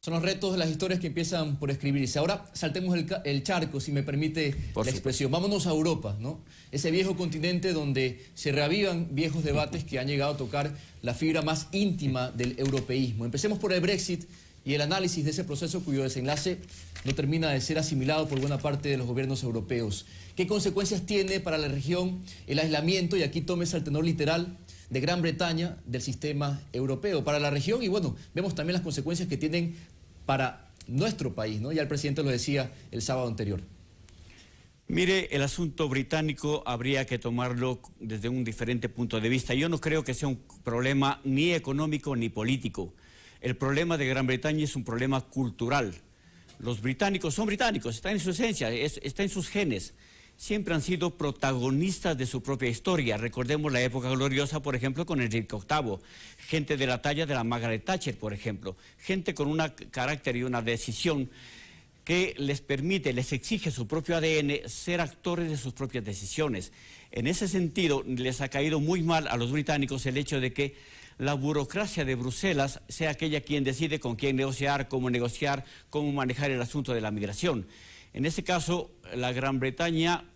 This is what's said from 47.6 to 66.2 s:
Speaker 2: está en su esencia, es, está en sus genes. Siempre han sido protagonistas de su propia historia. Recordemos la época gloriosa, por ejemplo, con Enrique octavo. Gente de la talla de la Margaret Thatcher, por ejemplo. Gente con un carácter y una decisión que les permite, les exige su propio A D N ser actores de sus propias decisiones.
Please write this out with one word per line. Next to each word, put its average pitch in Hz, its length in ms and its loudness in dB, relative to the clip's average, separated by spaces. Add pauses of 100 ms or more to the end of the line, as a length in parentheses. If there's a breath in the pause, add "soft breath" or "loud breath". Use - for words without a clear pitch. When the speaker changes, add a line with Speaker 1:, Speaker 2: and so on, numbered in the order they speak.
Speaker 2:
está 185 180 -4
en 208 80 0
su 175 120 0
esencia, 175 400 0
es, 127 320 -2
está 143 180 -4
en 196 80 2
sus 190 200 -4
genes. 151 440 -2 (420 loud breath)
Siempre 208 380 -2
han 156 80 2
sido 175 340 0
protagonistas 143 1040 2
de 127 80 0
su 123 160 -2
propia 127 280 0
historia. 120 480 0
Recordemos 127 540 -2
la 123 120 4
época 127 260 0
gloriosa, 139 540 2
por 135 120 0
ejemplo, 131 300 0
con 147 160 0
Enrique 110 340 0
octavo. 110 460 -2 (380 loud breath)
Gente 156 360 0
de 131 120 0
la 127 160 0
talla 147 240 0
de 139 80 0
la 120 80 0
Margaret 117 420 -2
Thatcher, 180 320 -2
por 107 160 -6
ejemplo. 98 440 -6 (200 loud breath)
Gente 190 380 -2
con 147 120 0
un 156 140 0 (300)
carácter 131 460 -2
y 123 40 0
una 123 220 -2
decisión 123 640 0 (760 loud breath)
que 180 360 2
les 143 220 0
permite, 143 520 0
les 123 180 0
exige 160 380 -2
su 123 160 -2
propio 160 320 0
A 160 40 2
D 160 180 4
N 143 260 0
ser - 360 -2
actores 170 500 -2
de 151 60 -2
sus 123 160 -4
propias 123 300 -4
decisiones. 101 680 -4 (400 loud breath)